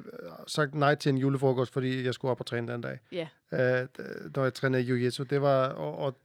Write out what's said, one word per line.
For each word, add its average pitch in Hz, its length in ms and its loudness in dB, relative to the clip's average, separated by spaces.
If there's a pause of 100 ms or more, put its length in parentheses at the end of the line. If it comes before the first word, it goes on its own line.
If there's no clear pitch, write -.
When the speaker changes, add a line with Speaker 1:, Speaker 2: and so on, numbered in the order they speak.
(460)
Speaker 1:
sagt 147 280 0
nej 143 200 6
til 143 160 2
en 135 80 4
julefrokost, 131 540 2
fordi 131 320 -2
jeg 127 100 0
skulle 135 160 -2
op 117 100 -2
og - 60 -8
træne 120 260 -4
den 120 80 -6
dag. 131 180 -8 (140)
Speaker 2:
Ja. 165 160 -6 (240)
Speaker 1:
Øh, 127 360 2 (100)
d-, - 380 -12
når 139 60 2
jeg 127 120 0
trænede 131 280 2
jiu-jitsu, 123 420 0
det 139 180 0
var, 135 260 4
og, 151 300 -6
og 139 260 -4